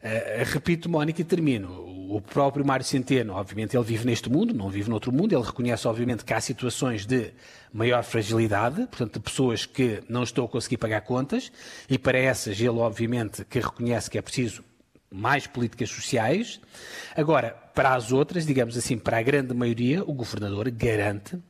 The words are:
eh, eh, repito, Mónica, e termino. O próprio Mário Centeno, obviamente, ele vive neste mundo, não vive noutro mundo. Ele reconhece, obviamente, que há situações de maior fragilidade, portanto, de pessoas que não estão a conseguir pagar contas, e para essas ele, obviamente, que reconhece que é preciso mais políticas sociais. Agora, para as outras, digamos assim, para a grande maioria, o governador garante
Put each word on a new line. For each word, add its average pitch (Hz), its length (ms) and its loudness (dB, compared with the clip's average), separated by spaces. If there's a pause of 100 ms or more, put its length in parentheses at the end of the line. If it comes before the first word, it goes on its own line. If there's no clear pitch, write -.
eh, 113 340 -2
eh, - 20 2
repito, 165 440 0
Mónica, 160 320 0
e 175 40 0
termino. 127 600 0 (240)
O 101 140 -2
próprio 139 420 2
Mário 131 220 2
Centeno, 123 480 0
obviamente, 101 420 -4
ele 120 80 4
vive 113 220 -2
neste 113 240 0
mundo, 208 240 2
não 98 160 -2
vive 101 180 -4
noutro 117 240 -2
mundo. 180 220 2
Ele 123 100 2
reconhece, 120 440 -2
obviamente, 120 360 0
que - 80 -4
há 110 80 2
situações 117 680 -2
de 120 260 0 (400)
maior 117 300 2
fragilidade, 113 840 2
portanto, - 280 -4
de 120 60 -6
pessoas 120 460 0
que 117 420 0
não 120 140 -2
estão 123 240 0
a - 20 -8
conseguir 120 300 -2
pagar 110 240 0
contas, 135 500 -2 (380)
e 131 80 2
para 127 220 4
essas 117 400 0
ele, 120 100 4
obviamente, 113 760 0
que - 140 -2
reconhece 117 480 -2
que 107 120 -4
é - 20 -2
preciso - 420 -4 (480)
mais 117 360 0
políticas 120 420 -2
sociais. 135 720 0 (540)
Agora, 147 340 4 (240)
para 131 220 4
as 120 160 -2
outras, 151 340 2
digamos 123 320 2
assim, 117 220 -2
para 113 180 0
a 113 60 2
grande 131 320 2
maioria, 120 480 2
o 151 100 -4
governador 104 560 -4
garante 107 680 0 (140)